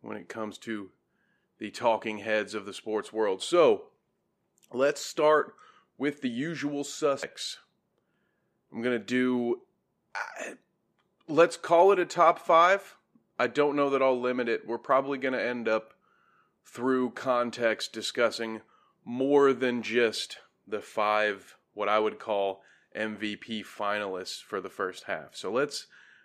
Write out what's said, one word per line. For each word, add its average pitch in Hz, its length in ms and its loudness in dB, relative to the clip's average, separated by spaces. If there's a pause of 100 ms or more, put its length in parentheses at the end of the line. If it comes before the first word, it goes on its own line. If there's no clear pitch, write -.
when 107 140 -12
it 95 140 -16
comes 107 300 -10
to 104 320 -10 (680)
the 107 140 -10
talking 110 480 -2
heads 107 340 -2
of 101 140 -8
the 98 60 -12
sports 107 380 -6
world. 104 300 0
So, 151 440 4 (840)
let's 139 300 0
start 151 540 2 (420)
with 143 240 -4
the 131 80 -2
usual 143 540 -6
suspects. - 760 -4 (1120)
I'm 113 120 -8
gonna 120 160 0
do, 123 640 0 (540)
uh, - 380 -12 (720)
let's 165 300 4
call 175 340 6
it 185 80 4
a 170 60 0
top 170 340 4
five. 180 560 4 (420)
I 123 100 0
don't 143 280 2
know 143 140 2
that 135 120 2
I'll 131 180 4
limit 123 280 -2
it. - 180 -2
We're 117 120 -4
probably 139 400 0
gonna 131 200 -2
end 117 300 -4
up, 110 260 0 (720)
through 127 460 -2
context, 120 840 -2
discussing 110 680 -2 (420)
more 135 500 4
than 120 300 -2
just 110 540 -2 (280)
the 101 160 -6
five, 107 760 -2 (160)
what 101 160 -2
I 107 100 4
would 107 200 0
call 98 440 -2 (320)
M 107 220 -6
V 104 180 -6
P 107 280 -10
finalists 101 800 -6
for 98 200 -8
the 92 80 -10
first 92 340 -6
half. 82 320 -8
So 98 160 -8
let's 139 360 -4 (380)